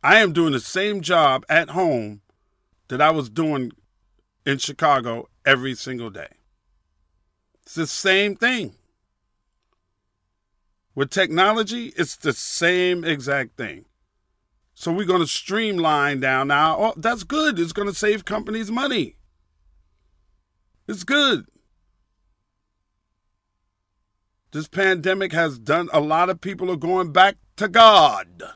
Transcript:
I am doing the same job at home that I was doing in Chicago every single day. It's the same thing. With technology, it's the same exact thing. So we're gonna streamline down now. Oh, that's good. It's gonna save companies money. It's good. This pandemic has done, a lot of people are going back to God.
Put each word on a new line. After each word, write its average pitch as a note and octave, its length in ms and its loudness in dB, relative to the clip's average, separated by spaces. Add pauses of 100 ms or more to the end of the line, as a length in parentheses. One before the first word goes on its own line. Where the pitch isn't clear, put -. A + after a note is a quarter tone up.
I F3+ 160 6
am G3+ 140 2
doing D#3+ 200 2
the B2+ 80 -2
same G3 400 -4
job D3 480 2
at D#3 220 2
home B2 500 -2 (680)
that B2+ 120 -4
I D3+ 100 6
was D3 200 -2
doing C#3 420 -2 (720)
in C#3 140 -2
Chicago B2+ 720 -2 (160)
every C3 280 2
single A#2+ 360 -10
day. F#2 180 -16 (1300)
It's - 140 -16
the D#3 100 -4
same G3 500 0
thing. A3+ 380 -4 (2250)
With C#3 160 -2
technology, G3+ 840 0
it's E3 180 -4
the C#3 200 -4
same F3+ 680 -2
exact C#3 520 -4
thing. G#2 300 -12 (880)
So - 180 -6
we're F#3+ 140 -4
gonna F3 200 2
streamline D#3+ 920 -2
down C3 280 0
now. D3+ 300 2
Oh, G#3+ 180 0
that's A3+ 280 -4
good. D4 340 -2
It's E3+ 140 -2
gonna G3+ 220 -4
save G#3+ 300 -2
companies G#3+ 460 -6
money. A#3+ 460 -4 (1700)
It's F#3 180 -10
good. C#4 420 0 (3000)
This D#3 160 -10
pandemic F#3+ 640 -2
has D#3 260 -2
done, D3+ 340 -2
a D#3 80 4
lot D#3+ 280 0
of F#3 120 -4
people F#3 300 -6
are F3 60 -4
going E3+ 360 -2
back F#3+ 240 4 (200)
to G#3 100 -4
God. D3+ 760 6 (140)